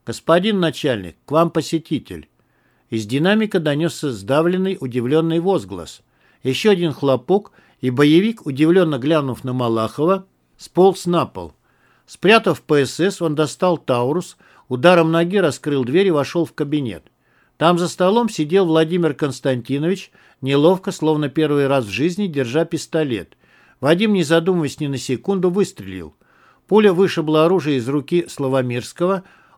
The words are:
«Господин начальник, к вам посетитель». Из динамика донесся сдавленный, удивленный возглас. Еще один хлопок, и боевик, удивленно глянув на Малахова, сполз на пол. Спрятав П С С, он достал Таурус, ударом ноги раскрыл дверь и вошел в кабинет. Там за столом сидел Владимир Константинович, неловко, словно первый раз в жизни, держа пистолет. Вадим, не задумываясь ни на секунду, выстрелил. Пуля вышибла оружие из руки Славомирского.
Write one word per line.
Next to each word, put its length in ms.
«Господин 540
начальник, 560
к 60
вам 180
посетитель». 800
Из 160
динамика 520
донесся 520
сдавленный, 680
удивленный 600
возглас. 640
Еще 260
один 240
хлопок, 580
и 100
боевик, 560
удивленно 540
глянув 440
на 100
Малахова, 720
сполз 500
на 180
пол. 280
Спрятав 560
П 240
С 140
С, 200
он 140
достал 460
Таурус, 580
ударом 440
ноги 260
раскрыл 460
дверь 240
и 40
вошел 340
в 80
кабинет. 520
Там 160
за 120
столом 380
сидел 380
Владимир 480
Константинович, 960
неловко, 500
словно 380
первый 380
раз 180
в 60
жизни, 340
держа 400
пистолет. 720
Вадим, 340
не 100
задумываясь 560
ни 80
на 100
секунду, 540
выстрелил. 640
Пуля 260
вышибла 540
оружие 320
из 100
руки 400
Славомирского. 920